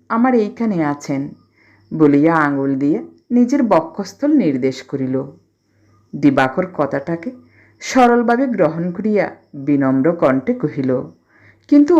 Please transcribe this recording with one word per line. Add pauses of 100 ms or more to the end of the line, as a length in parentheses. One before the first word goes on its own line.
আমার
এইখানে
আছেন," (680)
বলিয়া
আঙুল
দিয়া (280)
নিজের
বক্ষস্থল
নির্দেশ
করিল। (920)
দিবাকর
কথাটাকে (500)
সরলভাবে
গ্রহণ
করিয়া (180)
বিনম্র
কণ্ঠে
কহিল, (680)
"কিন্তু